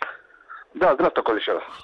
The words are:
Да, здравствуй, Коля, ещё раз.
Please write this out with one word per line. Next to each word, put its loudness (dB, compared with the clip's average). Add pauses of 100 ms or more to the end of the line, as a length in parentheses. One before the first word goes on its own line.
(760)
Да, 4
здравствуй, 2
Коля, 0
ещё -2
раз. -4 (220)